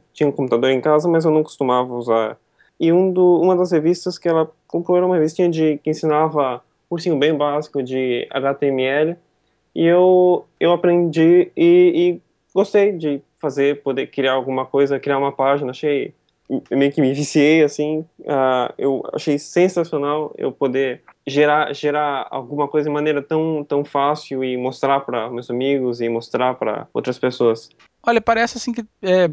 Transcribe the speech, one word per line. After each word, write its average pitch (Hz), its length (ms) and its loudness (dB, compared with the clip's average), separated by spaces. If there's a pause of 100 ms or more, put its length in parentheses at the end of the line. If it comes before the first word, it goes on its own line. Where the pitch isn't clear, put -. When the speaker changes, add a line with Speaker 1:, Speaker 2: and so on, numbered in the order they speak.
(140)
Speaker 1:
tinha 147 160 0
um - 20 0
computador 127 380 0
em 131 100 2
casa, 151 300 2
mas 165 160 0
eu 160 60 4
não 156 120 2
costumava 127 500 -2
usar. 113 440 -2 (420)
E 165 140 2
um 185 180 4
do, 180 300 4
uma 185 160 2
das 180 160 0
revistas 170 440 -2
que - 120 -4
ela 160 200 0 (160)
comprou 175 300 -2
era 180 100 2
uma 180 100 0
revistinha 165 340 0
de, 156 300 0
que - 100 -4
ensinava 151 640 0
um - 340 -20
cursinho 165 300 -2
bem 151 160 2
básico 147 480 -4
de 127 460 -4
H 135 240 -4
T 139 140 -2
M 135 140 -2
L, 151 360 -2 (580)
e 165 100 0
eu, 180 600 4 (120)
eu 170 140 2
aprendi 175 840 4
e, 175 340 6 (240)
e 170 60 -16 (340)
gostei 202 380 2
de 151 280 -4 (180)
fazer, 139 420 -2
poder 131 260 -4
criar 131 260 -2
alguma 131 320 -4
coisa, 139 320 0
criar 139 200 -2
uma 139 160 -2
página, 139 380 0
achei, 143 420 -4 (580)
meio 139 220 2
que 160 80 0
me 135 120 2
viciei, 151 480 2
assim, 151 440 -2 (200)
ah, 131 520 0
eu 135 340 -2
achei 147 260 -2
sensacional 156 1000 -2
eu 139 120 -4
poder 131 520 -4 (280)
gerar, 147 440 2
gerar 147 580 -4
alguma 139 380 -6
coisa 151 180 0
de 147 60 -2
maneira 147 280 -2
tão, 156 460 -4
tão 143 160 -2
fácil 143 640 -4
e 127 100 -4
mostrar 131 460 -2
pra 120 280 -6
meus 123 200 -10
amigos 127 500 -2
e 120 80 -2
mostrar 117 460 -2
pra 113 400 -6
outras 120 260 -6
pessoas. 120 500 0 (320)
Speaker 2:
Olha, 233 200 0
parece 233 360 0
assim 240 140 -8
que, 226 140 -8 (160)
é, 185 320 2